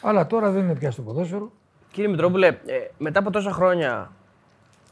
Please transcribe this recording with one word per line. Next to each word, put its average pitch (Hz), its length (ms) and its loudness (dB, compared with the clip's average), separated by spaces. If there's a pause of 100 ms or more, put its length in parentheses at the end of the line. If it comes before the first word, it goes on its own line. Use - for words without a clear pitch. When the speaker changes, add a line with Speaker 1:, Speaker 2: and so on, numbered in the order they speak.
Speaker 1:
Αλλά 196 260 2
τώρα 220 240 2
δεν 190 120 2
είναι 170 120 0
πια 135 160 -4
στο 123 100 -10
ποδόσφαιρο. 170 500 -6 (400)
Speaker 2:
Κύριε 208 180 -2
Μητρόπουλε, 180 380 4
ε, 147 80 2 (420)
μετά 156 220 0
από 202 120 -2
τόσα 202 200 -2
χρόνια, 170 600 0 (800)